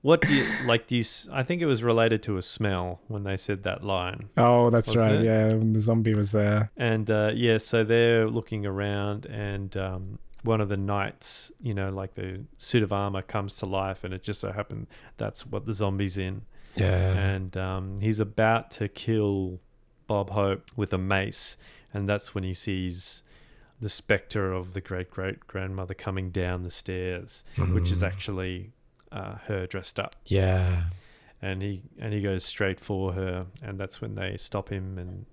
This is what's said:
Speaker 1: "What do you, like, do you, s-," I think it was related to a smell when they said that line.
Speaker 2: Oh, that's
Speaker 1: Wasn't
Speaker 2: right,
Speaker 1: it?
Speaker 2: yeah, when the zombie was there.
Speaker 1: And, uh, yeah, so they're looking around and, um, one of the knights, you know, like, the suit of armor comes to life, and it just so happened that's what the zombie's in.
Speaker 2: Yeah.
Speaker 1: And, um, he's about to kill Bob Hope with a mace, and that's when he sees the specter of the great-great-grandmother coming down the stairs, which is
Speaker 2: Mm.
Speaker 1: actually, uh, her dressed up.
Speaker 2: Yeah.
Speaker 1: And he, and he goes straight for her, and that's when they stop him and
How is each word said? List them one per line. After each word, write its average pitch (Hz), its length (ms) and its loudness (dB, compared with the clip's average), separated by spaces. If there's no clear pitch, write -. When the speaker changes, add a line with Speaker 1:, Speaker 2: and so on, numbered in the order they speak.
Speaker 1:
"What 151 200 8
do 151 120 4
you, 123 120 4
like, 117 240 2
do 123 80 2
you, 117 60 4
s-," - 300 -4
I 135 120 0
think 175 180 -2
it 165 40 2
was 123 180 2
related 113 400 4
to 104 140 -2
a 90 40 -2
smell 92 640 -2
when 104 160 -6
they 98 140 -4
said 98 260 -4
that 98 220 -4
line. 95 520 -2
Speaker 2:
Oh, 120 340 8
that's 117 180 4
Speaker 1:
Wasn't 113 180 4
Speaker 2:
right, 107 140 6
Speaker 1:
it? 113 40 4
Speaker 2:
yeah, 110 300 6
when 110 180 4
the 110 80 4
zombie 113 340 4
was 104 180 2
there. 104 440 4
Speaker 1:
And, 110 320 0
uh, 107 240 4
yeah, 113 260 4
so 113 260 2
they're 117 440 6
looking 110 380 -4
around 101 600 -2
and, 101 500 -6
um, 95 420 -6
one 113 180 2
of 104 80 2
the 101 80 0
knights, - 840 -4
you 113 140 -2
know, 98 160 -2
like, 95 260 -6
the 95 240 -8
suit - 240 2
of 101 100 0
armor 98 300 0
comes 101 360 -6
to 104 80 -6
life, 95 360 -2
and 92 100 -8
it 92 120 -10
just 104 160 -6
so 98 100 -4
happened 104 380 -8
that's 104 300 -6
what 101 200 -6
the 113 60 -4
zombie's 98 460 -2
in. 95 240 -6
Speaker 2:
Yeah. 92 380 2
Speaker 1:
And, 95 440 0
um, 95 440 -4
he's 110 200 2
about 110 520 4
to 104 160 -4
kill 98 720 0
Bob 101 240 0
Hope 98 460 0
with 104 160 -2
a 92 60 0
mace, 95 580 -2
and 101 160 -4
that's 101 240 -2
when 95 120 -4
he 92 100 -4
sees 90 680 -6
the 107 80 -6
specter 101 640 -2
of 90 220 -6
the 98 60 -6
great-great-grandmother 95 1120 -8
coming 95 360 -6
down 90 320 -2
the 87 80 -8
stairs, 90 720 -6
which 87 180 2
is 90 120 0
Speaker 2:
Mm. 98 40 2
Speaker 1:
actually, 92 680 -6
uh, 101 260 -10
her 95 200 -4
dressed - 320 -8
up. - 160 -6
Speaker 2:
Yeah. 92 560 4
Speaker 1:
And 95 180 -4
he, 98 220 -4
and 113 140 -6
he 104 80 -2
goes 98 240 0
straight 95 340 -2
for 95 360 -2
her, 92 320 -4
and 101 180 -8
that's 98 200 -8
when 110 140 -8
they 98 220 -6
stop - 320 -6
him 95 280 -6
and 92 360 -10